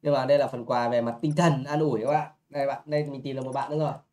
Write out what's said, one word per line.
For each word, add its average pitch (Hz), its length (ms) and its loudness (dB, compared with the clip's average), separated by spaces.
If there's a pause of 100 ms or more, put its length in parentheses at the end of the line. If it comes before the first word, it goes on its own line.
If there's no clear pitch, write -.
Nhưng 147 120 2
mà 131 120 0
đây 143 120 6
là 135 80 4
phần 120 180 -8
quà 120 240 0
về 120 120 2
mặt 117 220 -2
tinh 151 140 2
thần, 156 280 4
an 147 160 -2
ủi 131 200 2
các 131 120 0
bạn. 151 200 0 (160)
Đây 139 180 -2
bạn, 135 200 -4
đây 151 200 0
mình 139 160 -10
tìm 135 140 -6
được 131 80 -6
một 127 80 -8
bạn 135 180 -4
nữa 151 80 -2
rồi. 151 140 0 (200)